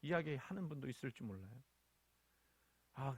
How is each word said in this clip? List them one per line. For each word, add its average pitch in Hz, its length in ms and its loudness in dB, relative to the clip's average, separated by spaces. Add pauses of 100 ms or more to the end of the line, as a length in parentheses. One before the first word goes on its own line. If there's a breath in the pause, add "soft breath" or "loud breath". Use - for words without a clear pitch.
이야기하는 160 680 2
분도 139 220 -2
있을지 127 340 -2
몰라요. 98 260 -4 (1500)
아, 135 220 0